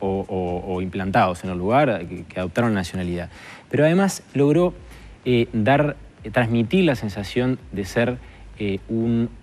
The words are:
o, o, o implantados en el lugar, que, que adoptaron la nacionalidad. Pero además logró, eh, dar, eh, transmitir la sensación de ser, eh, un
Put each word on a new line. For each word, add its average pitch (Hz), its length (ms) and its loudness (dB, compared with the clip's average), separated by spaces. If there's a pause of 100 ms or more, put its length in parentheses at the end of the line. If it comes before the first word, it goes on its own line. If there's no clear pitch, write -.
o, 98 280 -2
o, 92 460 -4
o 90 80 -2
implantados 92 640 0
en 95 60 -6
el 90 80 -4
lugar, 104 500 2
que, 85 160 -10
que - 160 -12
adoptaron 110 340 0
la 98 60 0
nacionalidad. 87 480 -4 (420)
Pero 143 140 4
además 185 380 2 (120)
logró, 151 380 4 (520)
eh, 120 280 2
dar, 139 440 2 (260)
eh, 110 80 -10
transmitir 117 540 2
la 147 100 4
sensación 113 640 -2 (140)
de 98 120 -6
ser, 120 340 0 (420)
eh, 98 180 -2 (100)
un 117 400 0 (140)